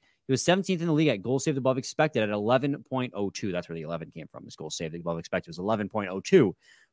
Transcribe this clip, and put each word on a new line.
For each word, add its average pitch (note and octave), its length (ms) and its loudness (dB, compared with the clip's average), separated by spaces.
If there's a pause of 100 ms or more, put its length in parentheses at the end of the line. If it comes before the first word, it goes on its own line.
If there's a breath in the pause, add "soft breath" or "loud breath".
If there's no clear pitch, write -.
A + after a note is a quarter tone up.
(280)
He - 40 0
was C3 120 0
seventeenth F#3 380 2
in F3 60 -2
the D#3+ 60 2
league D3+ 140 4
at A2 140 2
goals B2+ 220 -2
saved D3+ 140 0
above C3 200 2
expected C3+ 460 0
at G#2 60 2
eleven A#2+ 540 2
point B2+ 320 -4
oh G2+ 140 -2
two. G2+ 220 -6
That's E2+ 160 -4
where E2+ 80 -8
the E2 80 -8
eleven D#2+ 280 -8
came D#2 160 -14
from. - 180 -18
This - 100 -18
goal D#2 140 -10
saved D#2+ 260 -8
above E2+ 240 -4
expected F2 300 -6
was E2+ 100 -12
eleven G#2 300 -2
point G2+ 200 -4
oh F#2+ 100 -6
two A#2 360 6 (380 soft breath)